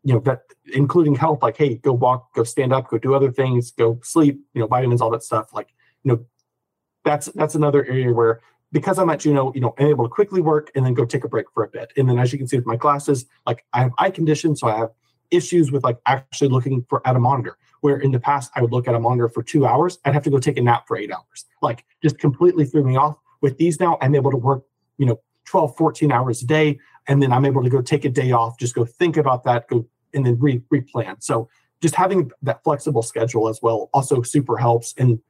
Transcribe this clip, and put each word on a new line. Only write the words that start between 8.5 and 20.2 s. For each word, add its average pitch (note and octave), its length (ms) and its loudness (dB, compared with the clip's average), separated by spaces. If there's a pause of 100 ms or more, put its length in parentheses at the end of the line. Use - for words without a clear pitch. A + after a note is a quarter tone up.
because F3+ 260 -2
I'm F3+ 120 2
at D3 100 -2
Juno, C#3 340 0
you C3+ 60 -6
know, A#2 180 -2
I'm C#3+ 80 4
able C#3 180 2
to A#2 60 -4
quickly G3 300 0
work D3+ 340 0
and C3+ 100 0
then B2+ 80 0
go A#2+ 120 0
take B2+ 180 -4
a - 60 -10
break A#2 260 -4
for A2+ 80 -2
a - 60 -4
bit. - 280 -14
And C3 140 2
then B2 80 2
as B2 140 0
you C#3+ 60 -6
can B2+ 100 -8
see C3+ 80 -2
with A#2+ 100 -2
my A#2+ 80 -4
glasses, C#3+ 500 0 (220)
like, B2 260 -6
I B2 100 0
have B2 140 0
eye F#3+ 140 0
condition, D#3 460 0
so B2 100 -6
I A2 100 0
have A2+ 140 -4 (400)
issues F3 400 2
with, C3 140 -2
like, A#2+ 200 -2
actually - 440 -2
looking B2+ 420 0
for, B2+ 160 -2
at B2+ 80 2
a B2 60 2
monitor, B2+ 380 0 (220)
where C#3 160 2
in C3+ 140 0
the B2+ 80 0
past C#3+ 380 -2
I B2+ 60 0
would A#2 100 0
look B2 160 -2
at B2 60 2
a A#2 40 0
monitor A#2 300 0
for A2+ 160 -6
two C#3 220 2
hours, D#3 380 0
I'd C3 100 0
have D3 100 0